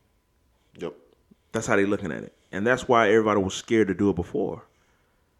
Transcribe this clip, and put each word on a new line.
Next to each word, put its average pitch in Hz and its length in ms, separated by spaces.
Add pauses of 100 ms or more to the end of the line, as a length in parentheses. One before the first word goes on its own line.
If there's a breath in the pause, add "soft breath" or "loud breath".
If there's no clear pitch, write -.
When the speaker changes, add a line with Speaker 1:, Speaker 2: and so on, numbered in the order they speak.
(760)
Speaker 1:
Yep. 85 180 (580)
Speaker 2:
That's 110 140
how 110 100
they 98 100
looking 98 260
at 55 120
it. - 100 (180)
And 101 140
that's 123 220
why 113 200
everybody 107 320
was 95 140
scared 110 340
to 92 60
do 101 160
it 90 60
before. - 460 (760)